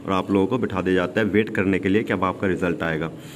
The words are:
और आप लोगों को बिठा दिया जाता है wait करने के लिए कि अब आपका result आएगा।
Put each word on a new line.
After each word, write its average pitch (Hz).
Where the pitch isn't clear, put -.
और 98
आप 92
लोगों 98
को 123
बिठा 95
दिया 92
जाता 90
है 107
wait 107
करने 95
के 98
लिए 104
कि -
अब 95
आपका 92
result 87
आएगा। 82